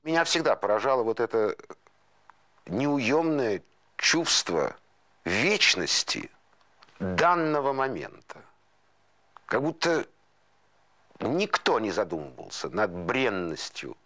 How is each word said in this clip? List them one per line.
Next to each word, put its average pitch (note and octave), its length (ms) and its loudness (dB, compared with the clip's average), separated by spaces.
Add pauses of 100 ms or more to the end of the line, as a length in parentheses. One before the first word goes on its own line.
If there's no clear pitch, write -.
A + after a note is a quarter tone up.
Меня D#3+ 200 2
всегда D#3 320 2
поражало A2 460 2
вот A2+ 180 -2
это A2 360 0 (1080)
неуёмное C3+ 960 0 (340)
чувство F#2 800 0 (480)
вечности - 1040 0 (680)
данного D3+ 760 2
момента. - 680 -6 (1040)
Как C3 160 0
будто D#3+ 440 0 (1120)
никто D#3 640 0
не G#2+ 100 0
задумывался D#2+ 760 -6
над G2+ 220 0
бренностью F2 1160 -4